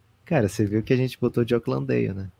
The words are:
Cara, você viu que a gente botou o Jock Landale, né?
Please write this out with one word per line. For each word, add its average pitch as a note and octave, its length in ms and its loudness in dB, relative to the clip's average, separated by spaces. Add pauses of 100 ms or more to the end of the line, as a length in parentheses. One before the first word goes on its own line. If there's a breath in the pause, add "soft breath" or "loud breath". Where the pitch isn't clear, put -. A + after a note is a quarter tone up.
(240)
Cara, B2+ 240 2
você G#2+ 180 0
viu G#2 160 0
que A2 120 0
a - 20 4
gente B2+ 240 -2
botou A#2+ 240 0
o - 20 2
Jock A#2 240 0
Landale, B2+ 440 -2
né? F#2+ 160 -8 (100)